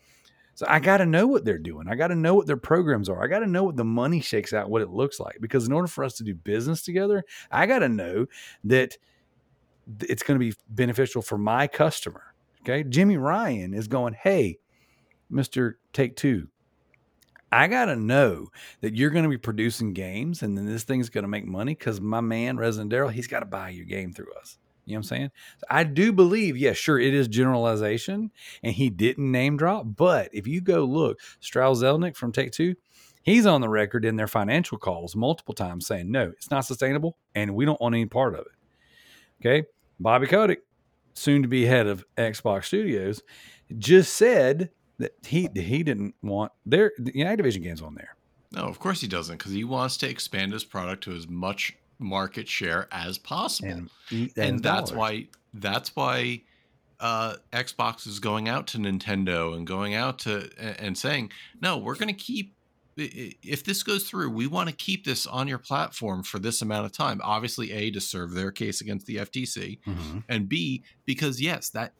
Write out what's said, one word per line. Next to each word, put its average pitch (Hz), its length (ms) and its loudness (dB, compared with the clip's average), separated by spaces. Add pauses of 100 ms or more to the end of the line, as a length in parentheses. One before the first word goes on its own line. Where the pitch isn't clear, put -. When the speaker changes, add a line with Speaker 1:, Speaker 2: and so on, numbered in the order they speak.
(540)
Speaker 1:
So - 140 -8
I 156 120 6
gotta 185 260 6
know 170 220 6
what 269 160 2
they're 104 120 2
doing. 80 320 -8
I 107 60 -2
gotta 165 220 0
know 165 180 6
what 180 140 6
their 143 80 2
programs 139 520 2
are. 92 140 -2
I 120 60 2
gotta 208 180 0
know 180 160 2
what 185 140 0
the 123 80 0
money 123 360 2
shakes - 320 -2
out, 104 160 0
what 110 140 2
it 92 80 -4
looks 123 300 -2
like. - 200 -10
Because 113 280 0
in 131 40 2
order 170 140 2
for 156 160 -6
us 131 120 -4
to 113 100 -10
do 104 100 -4
business 113 480 -2
together, 190 400 0 (260)
I 165 180 2
gotta 220 220 4
know 101 380 0 (380)
that 127 340 4 (1040)
th-, - 100 -4
it's 120 140 -4
gonna 139 160 2
be 117 140 0 (140)
beneficial 120 540 0
for 104 160 -4
my 117 300 2
customer. - 640 -2 (280)
Okay? 139 200 -2
Jimmy 170 340 4
Ryan 131 560 0
is 107 140 -4
going, 123 280 -2
"Hey, 143 440 2 (720)
Mister 127 480 -2 (140)
Take-Two, 123 560 0 (1040)
I 135 160 8
gotta 226 260 2
know 110 540 4 (320)
that 110 160 -4
you're 135 140 4
gonna 160 180 4
be 135 100 0
producing 110 540 -2
games 98 500 -6
and 101 160 -2
then 101 80 -4
this 110 160 -4
thing's 127 260 -2
gonna 101 200 -4
make 101 180 -4
money 104 300 -4
'cause 107 240 -4
my 107 200 -2
man, 117 360 -2
Resident 107 360 -2
Daryl, 127 200 2
he's 117 160 -8
gotta 117 180 -4
buy 95 220 -10
your 90 160 -12
game 92 280 -8
through - 200 -16
us." - 260 -20 (260)
You 107 100 -10
know 110 60 -6
what 107 100 -8
I'm 120 80 -4
saying? 135 120 -6 (280)
So - 100 -16
I 156 160 4
do 170 300 4
believe, 185 420 4
yeah, 127 160 4
sure, 143 260 2
it 135 140 4
is 139 160 4
generalization, 117 1040 2 (320)
and 117 100 0
he 131 160 2
didn't 123 420 2
name 135 280 2
drop, 175 260 0
but 143 480 2
if 202 140 -6
you 170 160 -2
go 175 240 4
look, 131 340 0 (200)
Strauss 127 420 2
Zelnick 156 340 2
from 120 160 -4
Take-Two, 151 420 -2 (480)
he's 226 220 6
on 165 160 6
the 117 80 0
record 107 380 2
in 110 100 0
their 110 100 0
financial 113 520 0
calls 85 360 -4
multiple 123 380 -2
times 87 340 -6
saying, 92 240 -4
"No, 117 200 0
it's - 200 -14
not 135 140 0
sustainable, 139 540 -2 (160)
and 104 200 -2
we 123 120 2
don't 151 160 2
want 117 140 2
any 113 100 0
part 120 280 0
of - 120 -10
it." - 60 -20 (880)
Okay? 143 240 4 (340)
Bobby 120 260 4
Kotick, 190 360 4 (500)
soon 143 300 4
to 127 60 2
be 123 180 4
head 120 200 6
of 98 200 -2 (100)
Xbox 107 480 0
Studios, 107 580 -2 (540)
just 147 380 8
said 170 560 4 (260)
that - 160 -4 (140)
he, 170 280 0
he 101 280 -2
didn't 104 400 -2
want 104 280 -4 (140)
their, 180 320 4
the 123 160 -8
Activision 143 500 0
games 82 200 -10
on 78 120 -14
there. - 220 -20 (360)
Speaker 2:
No, - 100 -8
of - 160 -8
course 185 240 -4
he - 40 -6
doesn't, 85 300 -6
'cause 98 160 -10
he 104 120 -4
wants 127 340 -4
to - 100 -4
expand 98 460 -6
his 110 100 -8
product 92 400 -8
to 95 80 -10
as 82 160 -12
much 90 480 -6 (240)
market 98 480 -6
share 87 440 -2
as 90 260 -8
possible. - 520 -6
Speaker 1:
And 87 200 -10 (220)
eat 117 240 -4
those 107 80 0
Speaker 2:
And - 180 -2
that's 107 280 0
Speaker 1:
dollars. - 80 -6
Speaker 2:
why, 110 300 -4 (240)
that's 104 440 -6
why, 127 460 -2 (580)
uh, 113 380 -2 (140)
Xbox 120 540 -4
is 101 140 -10
going 110 280 -2
out 131 200 -4
to 117 100 -8
Nintendo 95 800 -2
and 85 100 -8
going 98 280 -4
out 127 260 -4
to, 107 360 -6
a-, 107 240 -10
and 98 160 -6
saying, 131 360 -4 (280)
"No, 175 160 -2
we're 117 200 -6
gonna 214 160 -4
keep, 202 420 -10 (420)
i-, 147 60 -8
i-, 120 400 -12
if - 220 -10
this 196 180 -4
goes 202 260 -4
through, 165 220 -6
we 113 160 -2
wanna 170 240 -4
keep 185 340 -8
this 131 220 -4
on 131 220 -6
your 131 100 -6
platform 117 640 -6
for - 160 -10
this 113 240 -4
amount 107 240 -4
of 101 60 -12
time." 123 320 -4
Obviously, 110 480 -4
A, 107 180 -4
to 98 100 -6
serve 87 320 -8
their 95 200 -4
case 104 280 -6
against 104 260 -8
the 110 120 -8
F 104 140 -8
T 127 120 -6
C, 101 400 -10
Speaker 1:
Mm-hmm. 85 340 -8 (100)
Speaker 2:
and 107 200 -2
B, 143 360 -4 (200)
because 135 360 -2
yes, 156 300 -4
that, 113 300 -8